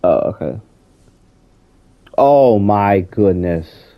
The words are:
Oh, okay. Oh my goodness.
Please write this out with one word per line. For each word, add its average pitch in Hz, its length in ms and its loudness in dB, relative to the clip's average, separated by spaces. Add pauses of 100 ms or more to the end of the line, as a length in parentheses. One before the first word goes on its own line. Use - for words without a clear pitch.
Oh, 82 140 2 (120)
okay. 78 300 -12 (1600)
Oh 135 400 4
my 101 420 0
goodness. 90 720 -4 (240)